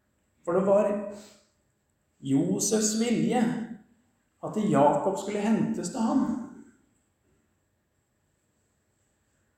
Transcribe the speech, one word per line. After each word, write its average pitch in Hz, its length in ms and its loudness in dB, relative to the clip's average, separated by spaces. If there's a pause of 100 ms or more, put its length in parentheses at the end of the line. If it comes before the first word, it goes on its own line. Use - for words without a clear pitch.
(440)
For 175 140 0
det 196 100 2
var 202 220 4 (1300)
Josefs 190 800 0
vilje 226 440 0 (1000)
at 165 240 -8
Jakob 147 560 2
skulle 208 240 -4
hentes 175 480 0
til 226 80 -4
ham. 277 240 2 (3250)